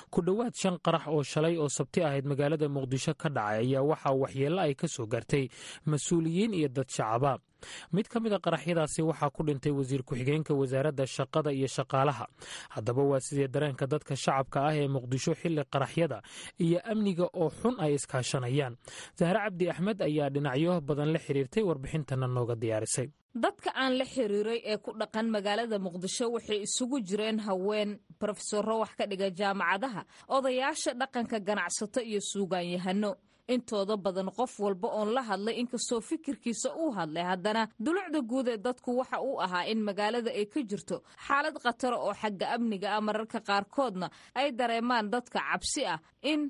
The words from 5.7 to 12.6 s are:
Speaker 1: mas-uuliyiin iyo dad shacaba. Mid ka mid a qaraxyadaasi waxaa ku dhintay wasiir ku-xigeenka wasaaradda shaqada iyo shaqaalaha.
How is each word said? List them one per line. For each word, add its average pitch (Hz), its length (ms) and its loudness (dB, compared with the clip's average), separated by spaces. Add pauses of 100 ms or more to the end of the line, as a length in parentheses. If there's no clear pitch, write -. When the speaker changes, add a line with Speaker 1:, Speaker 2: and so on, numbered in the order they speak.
Speaker 1:
mas-uuliyiin 165 720 2
iyo 147 140 2
dad 127 200 -2
shacaba. 123 480 2 (540)
Mid 196 160 2
ka 233 120 -2
mid 226 140 0
a 190 40 2
qaraxyadaasi 165 640 0
waxaa 151 320 2
ku - 100 -6
dhintay 147 300 2
wasiir 135 320 0
ku-xigeenka 143 480 0
wasaaradda 135 540 2
shaqada 151 460 0
iyo 135 140 2
shaqaalaha. 135 580 2 (440)